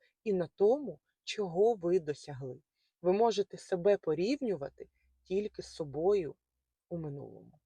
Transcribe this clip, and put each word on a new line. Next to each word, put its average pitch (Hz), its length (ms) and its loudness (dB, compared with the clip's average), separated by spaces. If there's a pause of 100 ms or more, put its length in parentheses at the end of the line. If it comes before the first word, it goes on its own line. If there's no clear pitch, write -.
(240)
і 214 100 -2
на 175 220 0
тому, 220 440 2 (240)
чого 202 500 2
ви 180 260 0
досягли. 139 640 -8 (400)
Ви 180 120 2
можете 202 440 0
себе 190 400 2
порівнювати 175 920 -2 (360)
тільки 202 380 -4
з - 60 -14
собою 160 680 -2 (540)
у 175 80 -6
минулому. 139 680 -12